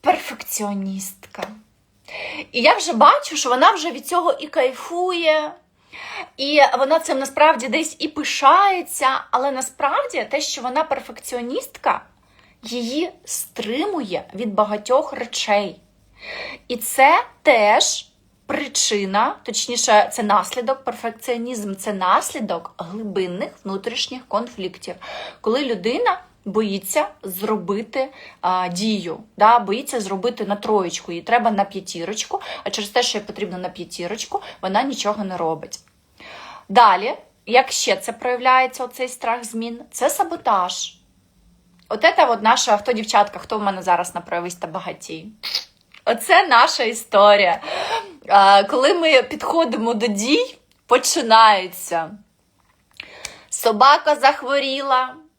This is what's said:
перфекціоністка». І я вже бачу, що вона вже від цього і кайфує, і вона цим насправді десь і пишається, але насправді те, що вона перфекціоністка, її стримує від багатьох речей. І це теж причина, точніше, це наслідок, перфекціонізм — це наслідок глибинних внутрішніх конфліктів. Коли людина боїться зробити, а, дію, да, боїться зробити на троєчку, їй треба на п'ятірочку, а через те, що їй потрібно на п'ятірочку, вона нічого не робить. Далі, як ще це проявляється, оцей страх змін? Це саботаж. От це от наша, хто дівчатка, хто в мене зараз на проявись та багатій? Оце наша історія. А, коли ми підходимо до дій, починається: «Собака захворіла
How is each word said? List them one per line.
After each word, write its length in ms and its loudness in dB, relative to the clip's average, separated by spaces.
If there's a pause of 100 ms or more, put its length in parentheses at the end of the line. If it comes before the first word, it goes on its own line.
перфекціоністка». 1400 -6 (1080)
І 100 -2
я 140 6
вже 180 -4
бачу, 440 4
що 120 -4
вона 220 6
вже 200 -4
від 160 -12
цього 240 0
і 160 -6
кайфує, 1040 -2 (880)
і 240 4 (160)
вона 220 2
цим 200 -2
насправді 480 2
десь 320 -4
і 80 -6
пишається, 1200 2
але 200 0
насправді 800 -4
те, 100 -2
що 200 -8
вона 220 -2
перфекціоністка, 1200 -6 (580)
її 480 -6 (140)
стримує 960 -6 (100)
від 200 -6
багатьох 600 0
речей. 680 -4 (880)
І 100 -6
це 460 4 (180)
теж 720 2 (320)
причина, 1000 -2
точніше, 720 2
це 100 -6
наслідок, 600 0
перфекціонізм — 920 -8
це 160 -8
наслідок 840 -2
глибинних 720 -6 (140)
внутрішніх 640 -8
конфліктів. 680 -8 (460)
Коли 240 0
людина 560 -2 (240)
боїться 640 -2 (160)
зробити, 880 -4 (300)
а, 260 0
дію, 520 -4 (180)
да, 220 6
боїться 420 -4
зробити 440 -4
на 100 -2
троєчку, 560 -2
їй 100 -8
треба 300 0
на 120 0
п'ятірочку, 760 -8 (220)
а 60 -6
через 200 -8
те, 140 0
що 140 -4
їй 60 -6
потрібно 340 -10
на 120 -8
п'ятірочку, 720 -10 (200)
вона 220 0
нічого 400 -4
не 140 -8
робить. 420 -6 (880)
Далі, 460 6 (300)
як 260 2
ще 240 0
це 180 -10
проявляється, 720 0
оцей 240 -8
страх 360 -6
змін? 380 -8 (100)
Це 180 0
саботаж. 880 -2 (920)
От 120 -4
це 240 6
от 160 0
наша, 360 4
хто 160 -2
дівчатка, 460 0
хто 200 -6
в 20 -4
мене 200 -4
зараз 340 0
на 60 -8
проявись 340 -6
та 120 -10
багатій? 600 -12 (800)
Оце 420 4
наша 360 4
історія. 800 4 (680)
А, 340 8
коли 300 2
ми 300 4
підходимо 720 -2
до 140 -2
дій, 500 -2 (300)
починається: 1200 4 (1400)
«Собака 680 4
захворіла 1000 0 (240)